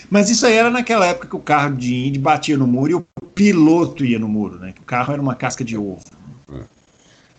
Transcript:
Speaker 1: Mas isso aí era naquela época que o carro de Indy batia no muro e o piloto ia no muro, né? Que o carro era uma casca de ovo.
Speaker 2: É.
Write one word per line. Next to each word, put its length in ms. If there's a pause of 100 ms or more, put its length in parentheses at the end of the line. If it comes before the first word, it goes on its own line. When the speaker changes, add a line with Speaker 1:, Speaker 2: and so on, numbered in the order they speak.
Speaker 1:
Mas 220
isso 160
aí 80
era 160
naquela 340
época 220
que 80
o 60
carro 340
de 320
Indy 140
batia 360
no 80
muro 280
e 20
o 400
piloto 680
ia 120
no 120
muro, 280
né? 160
Que 80
o 40
carro 300
era 60
uma 140
casca 300
de 120
ovo. 220 (540)
Speaker 2:
É. 80 (800)